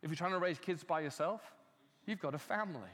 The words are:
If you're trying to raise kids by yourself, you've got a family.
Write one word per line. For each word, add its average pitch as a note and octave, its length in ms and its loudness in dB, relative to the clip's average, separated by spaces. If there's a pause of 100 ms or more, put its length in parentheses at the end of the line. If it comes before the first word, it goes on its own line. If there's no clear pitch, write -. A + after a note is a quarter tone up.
If D#3 80 -4
you're D#3 80 -2
trying F3 140 2
to F#3 80 2
raise F3 180 4
kids F3 260 -2
by D#3+ 180 2
yourself, D#3 540 0 (520)
you've G#3 120 -2
got C#3 140 0
a D3+ 60 -2
family. F3 540 -2